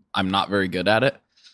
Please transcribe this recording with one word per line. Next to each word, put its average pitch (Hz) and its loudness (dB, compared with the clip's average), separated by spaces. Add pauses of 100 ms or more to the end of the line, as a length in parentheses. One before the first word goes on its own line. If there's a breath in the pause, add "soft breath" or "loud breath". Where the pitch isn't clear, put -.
(140)
I'm 98 0
not 98 0
very 95 0
good 90 -4
at 110 2
it. - 0 (360 soft breath)